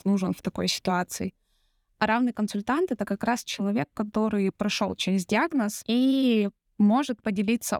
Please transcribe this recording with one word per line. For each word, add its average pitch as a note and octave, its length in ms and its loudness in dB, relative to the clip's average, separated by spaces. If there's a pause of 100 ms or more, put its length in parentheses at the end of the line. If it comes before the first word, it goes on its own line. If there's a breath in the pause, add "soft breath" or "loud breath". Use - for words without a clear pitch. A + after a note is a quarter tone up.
нужен F#3+ 280 2
в - 80 -8
такой F#3 260 -4
ситуации. F3+ 640 -2 (640)
А G#3+ 80 2
равный A#3+ 260 2
консультант — A#3 600 0
это G#3 120 -4
как G3 180 -4
раз A#3 200 -2
человек, G#3 500 -2
который G#3 580 0
прошел F#3+ 440 -2
через F#3 300 0
диагноз A#3+ 600 0
и B3 640 2 (280)
может A#3 460 2
поделиться G#3+ 560 -2